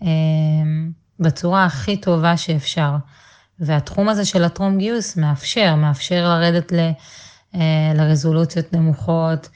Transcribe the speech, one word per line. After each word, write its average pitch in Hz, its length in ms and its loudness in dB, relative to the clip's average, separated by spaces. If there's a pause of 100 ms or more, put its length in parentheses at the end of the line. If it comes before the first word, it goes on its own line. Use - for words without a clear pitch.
אה, 180 60 -4 (1120)
בצורה 175 440 0
הכי 170 320 -2
טובה 170 400 2
שאפשר. 151 600 -2 (640)
והתחום 156 480 -2
הזה 208 160 0
של 180 200 0
הטרום 196 340 0
גיוס 214 380 -4
מאפשר, 160 580 0
מאפשר 151 540 0
לרדת 170 440 2
ל-, 165 180 2 (640)
אה, 156 400 2
לרזולוציות 156 760 2
נמוכות, 165 840 0